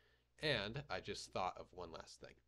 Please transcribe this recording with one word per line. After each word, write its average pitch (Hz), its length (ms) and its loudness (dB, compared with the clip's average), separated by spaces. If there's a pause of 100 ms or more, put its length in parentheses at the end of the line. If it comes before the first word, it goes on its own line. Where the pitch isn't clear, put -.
(420)
And 117 480 4
I 92 100 2
just - 320 -4
thought 95 260 4
of 82 140 -8
one 87 180 -6
last - 300 -10
thing. 62 140 -12 (140)